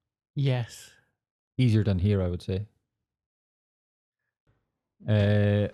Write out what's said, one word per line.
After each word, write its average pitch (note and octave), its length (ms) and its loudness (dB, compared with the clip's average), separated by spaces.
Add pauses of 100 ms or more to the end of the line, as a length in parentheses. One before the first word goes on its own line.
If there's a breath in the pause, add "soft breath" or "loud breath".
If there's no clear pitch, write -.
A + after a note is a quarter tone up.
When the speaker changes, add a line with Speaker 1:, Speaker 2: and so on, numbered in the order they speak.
(340)
Speaker 1:
Yes. B2+ 560 -4 (680)
Speaker 2:
Easier A2 240 4
than F#2+ 160 0
here, G2 240 2
I F2+ 60 -2
would F2 120 -6
say. G2 240 -6 (2500)
Uh, G#2 680 2